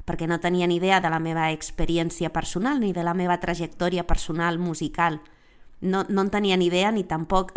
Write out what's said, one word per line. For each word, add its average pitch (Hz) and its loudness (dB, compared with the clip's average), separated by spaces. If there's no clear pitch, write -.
perquè 165 -4
no 170 0
tenia 175 0
ni 175 2
idea 185 4
de 170 0
la 160 0
meva 165 -2
experiència 165 -2
personal 196 -2
ni 202 0
de 175 -4
la 170 0
meva 175 2
trajectòria 175 -2
personal 170 0
musical. 165 -2
No, 190 0
no 196 2
en 196 2
tenia 202 2
ni 175 4
idea 185 2
ni 202 0
tampoc 185 0